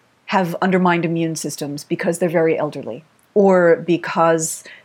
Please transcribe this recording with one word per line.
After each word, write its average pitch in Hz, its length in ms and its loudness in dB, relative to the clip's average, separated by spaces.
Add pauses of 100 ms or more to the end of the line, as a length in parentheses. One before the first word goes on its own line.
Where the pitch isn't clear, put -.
(260)
have 185 360 -2
undermined 180 440 2
immune 165 320 -2
systems 147 460 -10
because 170 360 -4
they're 180 100 0
very 165 260 0
elderly, 139 480 -8 (300)
or 185 440 6
because 165 840 0 (220)